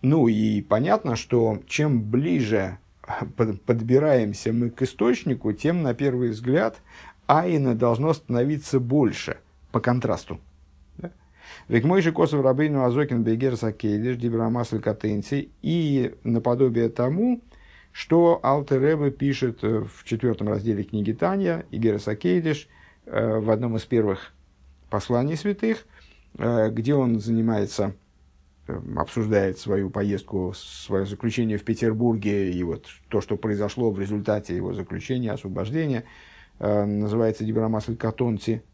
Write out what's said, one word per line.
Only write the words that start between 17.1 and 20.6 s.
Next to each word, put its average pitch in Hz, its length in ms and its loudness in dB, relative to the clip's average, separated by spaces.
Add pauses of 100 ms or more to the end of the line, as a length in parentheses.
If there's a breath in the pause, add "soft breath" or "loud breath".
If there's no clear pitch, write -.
что 170 520 4
Алтер 139 380 2
Ребе 147 300 2
пишет, 135 540 -2
э, 110 200 0
в - 200 -18
четвёртом 113 440 0
разделе 104 360 0